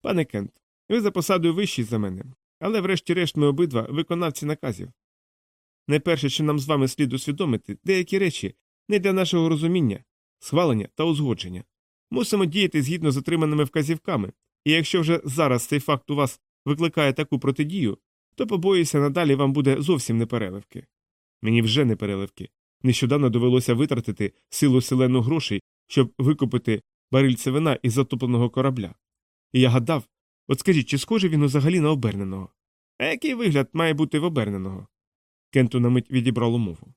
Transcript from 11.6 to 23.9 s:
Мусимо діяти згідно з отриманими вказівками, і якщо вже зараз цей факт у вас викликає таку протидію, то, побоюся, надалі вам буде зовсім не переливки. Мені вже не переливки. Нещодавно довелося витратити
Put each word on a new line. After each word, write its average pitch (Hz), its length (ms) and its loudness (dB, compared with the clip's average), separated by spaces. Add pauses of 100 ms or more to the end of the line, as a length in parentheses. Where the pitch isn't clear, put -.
Мусимо 214 340 0
діяти 160 380 0
згідно 160 280 -2
з 127 60 -2
отриманими 151 480 0
вказівками, 147 680 -4 (320)
і 151 80 2
якщо 165 280 2
вже 165 240 0
зараз 135 420 0
цей 147 140 -2
факт 143 300 -4
у 143 40 -2
вас 143 260 -2 (240)
викликає 147 480 0
таку 147 260 -2
протидію, 143 600 -2 (360)
то, 240 120 -4
побоюся, 180 540 2
надалі 143 340 2
вам 135 180 2
буде 139 300 2
зовсім 135 360 0
не 117 80 0
переливки. 101 600 -8 (560)
Мені 113 200 2
вже 117 220 2
не 113 120 2
переливки. 98 520 -8 (340)
Нещодавно 127 480 2
довелося 123 440 2
витратити 117 580 -2 (160)